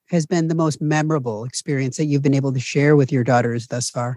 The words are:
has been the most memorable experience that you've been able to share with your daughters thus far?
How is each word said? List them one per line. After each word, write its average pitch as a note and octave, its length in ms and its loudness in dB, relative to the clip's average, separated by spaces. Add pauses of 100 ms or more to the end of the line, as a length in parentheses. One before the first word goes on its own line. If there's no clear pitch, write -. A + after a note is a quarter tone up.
has E3+ 160 0
been E3 220 0
the E3 80 0
most D#3+ 260 0
memorable D3+ 640 -2
experience C3 540 -4
that D#3 80 -2
you've C#3+ 180 0
been C#3 120 4
able C3+ 180 0
to C3 80 -2
share D3 340 2
with C#3 160 4
your B2+ 140 2
daughters A#2+ 420 0
thus B2 240 -6
far? B2 260 -6